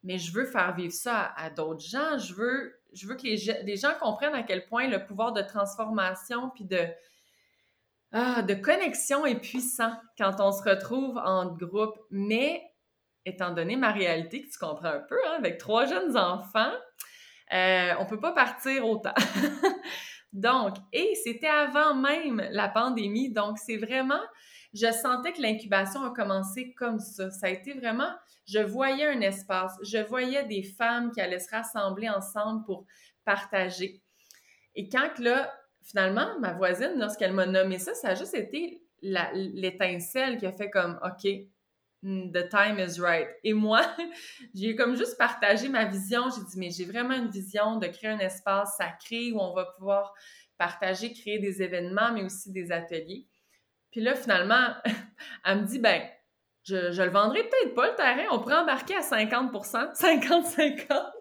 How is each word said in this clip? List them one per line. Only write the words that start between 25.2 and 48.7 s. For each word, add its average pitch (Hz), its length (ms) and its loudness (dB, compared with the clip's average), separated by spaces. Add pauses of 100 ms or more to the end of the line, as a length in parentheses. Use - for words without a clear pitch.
que 349 80 -8
l'incubation 214 600 0
a 247 80 -4
commencé 208 640 -4
comme 233 240 -4
ça. 190 320 -8
Ça 190 160 -6
a - 20 2
été 190 240 -6
vraiment, 254 380 -2 (360)
je 196 120 0
voyais 269 480 2
un 269 160 2
espace, 190 600 0
je 208 140 -4
voyais 254 480 0
des 208 180 -4
femmes 233 480 -2
qui 220 120 -4
allaient 180 160 -2
se 180 120 -10
rassembler 220 600 -4
ensemble 214 560 -4
pour 185 180 -6 (400)
partager. 190 800 -2 (720)
Et 190 160 -8
quand 269 280 0
là, 247 320 2 (320)
finalement, 202 460 2 (120)
ma 190 120 -2
voisine, 190 460 0
lorsqu'elle 208 340 0
m'a 190 140 4
nommé 190 320 4
ça, 269 160 -4
ça 381 140 -4
a 185 60 4
juste 233 200 -6
été 285 480 -4 (180)
la, 180 320 0
l'étincelle 190 1040 -2
qui 220 80 -6
a 185 80 -2
fait 202 160 -6
comme, 175 340 0
OK, 185 240 -4 (760)
Hmm, 190 280 -6
the 175 180 -2
time 208 300 4
is 175 220 -2
right. 170 280 2 (140)
Et 220 100 2
moi, 214 300 6
<laughs> - 720 -6
j'ai 214 220 -2
comme 247 200 2
juste - 220 -2
partagé 220 500 4
ma 247 160 2
vision. 196 460 0
J'ai 220 140 -8
dit, « - 140 -16
Mais 180 120 -6
j'ai 175 140 -6
vraiment 240 300 -2
une 240 140 -2
vision 208 480 0
de 185 120 -2
créer 214 220 -6
un 214 100 -2
espace 196 560 0